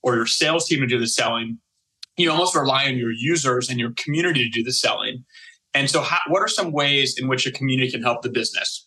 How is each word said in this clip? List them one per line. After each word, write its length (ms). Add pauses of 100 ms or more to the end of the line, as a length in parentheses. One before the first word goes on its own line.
or 140
your 100
sales 400
team 140
to 60
do 120
the 80
selling, 540 (580)
you 120
almost 240
rely 340
on 100
your 140
users 580
and 100
your 160
community 480
to 60
do 120
the 100
selling. 520 (480)
And 160
so 140
how, 160 (100)
what 120
are 80
some 240
ways 460
in 100
which 180
a 40
community 400
can 120
help 180
the 80
business? 580